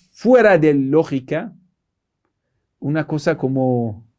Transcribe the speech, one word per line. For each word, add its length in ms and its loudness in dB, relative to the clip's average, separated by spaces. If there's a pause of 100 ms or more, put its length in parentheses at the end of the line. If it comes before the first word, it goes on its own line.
(120)
fuera 440 4
de 160 2
lógica? 800 -2 (1200)
Una 280 -4
cosa 300 -4
como 680 -4 (120)